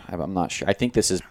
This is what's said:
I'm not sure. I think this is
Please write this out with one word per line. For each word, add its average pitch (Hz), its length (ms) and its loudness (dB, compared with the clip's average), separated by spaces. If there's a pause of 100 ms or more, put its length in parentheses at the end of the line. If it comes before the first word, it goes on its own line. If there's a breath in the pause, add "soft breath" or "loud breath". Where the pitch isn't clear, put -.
I'm 87 260 -4
not 87 180 0
sure. 71 160 -2
I 101 40 6
think 123 200 -2
this 107 180 4
is 90 200 0